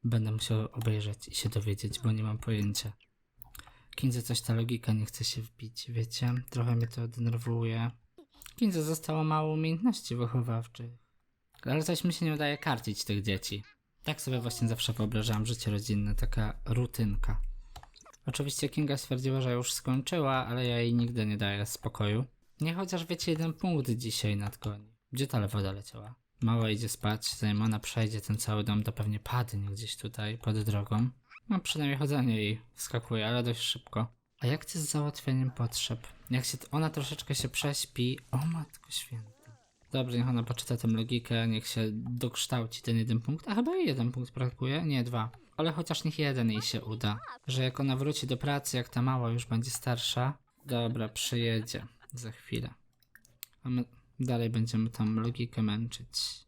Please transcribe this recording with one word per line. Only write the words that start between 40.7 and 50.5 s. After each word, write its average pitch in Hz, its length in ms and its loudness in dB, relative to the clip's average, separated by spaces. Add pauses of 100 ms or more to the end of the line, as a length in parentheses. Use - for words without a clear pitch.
tę 117 120 0
logikę, 113 600 2
niech 110 180 0
się 110 260 0
dokształci 120 880 -2
ten 117 140 2
jeden 113 240 4
punkt. 147 280 -2
A 202 60 0
chyba 254 220 2
jej 370 100 4
jeden 127 260 2
punkt 127 220 -6
brakuje? 131 480 -2
Nie, 139 220 2
dwa. 117 260 -2 (260)
Ale 160 160 2
chociaż 160 320 -2
niech 156 140 -2
jeden 131 320 2
jej 107 120 0
się - 220 -2
uda. 107 340 -2 (280)
Że 131 160 0
jak 127 180 0
ona 135 160 2
wróci 139 300 0
do 127 100 -2
pracy, 139 400 -2
jak 120 120 -2
ta 123 140 0
mała 127 280 2
już 120 160 0
będzie 117 240 0
starsza. 123 680 0 (280)